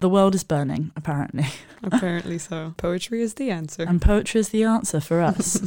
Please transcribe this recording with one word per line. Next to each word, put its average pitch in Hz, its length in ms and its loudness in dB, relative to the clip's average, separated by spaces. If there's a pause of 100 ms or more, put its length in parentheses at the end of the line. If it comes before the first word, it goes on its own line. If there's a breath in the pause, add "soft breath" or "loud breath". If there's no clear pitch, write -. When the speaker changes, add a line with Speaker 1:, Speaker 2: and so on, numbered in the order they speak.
Speaker 1:
the 185 100 2
world 196 240 6
is 185 100 -2
burning, 143 500 -2
apparently. 147 560 -2
<laughs> - 320 -16
Speaker 2:
Apparently 175 560 -2
so. 160 400 -8
Poetry 185 440 -4
is 220 120 -4
the 269 160 -4
answer. 165 320 -6
Speaker 1:
And 175 180 2
poetry 208 400 4
is 208 100 0
the 220 140 2
answer 220 360 0
for 165 220 0
us. - 440 0